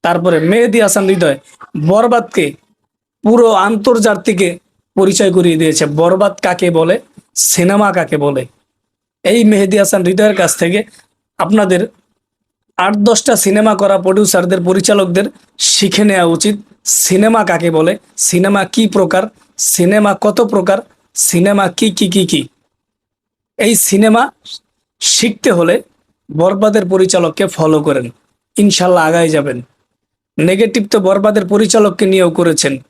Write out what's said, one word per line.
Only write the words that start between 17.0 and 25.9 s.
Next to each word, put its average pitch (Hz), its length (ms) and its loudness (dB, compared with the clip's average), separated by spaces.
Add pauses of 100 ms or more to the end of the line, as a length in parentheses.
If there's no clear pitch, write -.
কাকে 170 280 -2
বলে, 165 260 0 (200)
সিনেমা 190 480 0
কি 226 220 -2
প্রকার, 185 360 0 (340)
সিনেমা 202 640 0
কত 208 200 0
প্রকার, 196 360 0 (380)
সিনেমা 196 520 0
কি, 208 240 -2
কি, 185 180 -2
কি, 185 160 0
কি। 139 220 -4 (1120)
এই 214 180 0
সিনেমা 220 560 0 (680)
শিখতে - 500 -2
হলে 175 320 0 (540)